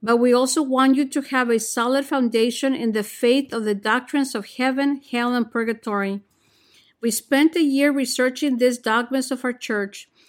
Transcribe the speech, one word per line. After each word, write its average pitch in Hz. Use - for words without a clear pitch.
but 233
we 247
also 262
want 262
you 277
to 277
have 254
a 233
solid 247
foundation 247
in 226
the 214
faith 254
of 226
the 214
doctrines 254
of 208
heaven, 269
hell, 240
and 233
purgatory. 208
We 233
spent 294
a 339
year 277
researching 254
these 247
dogmas 240
of 254
our 247
church 202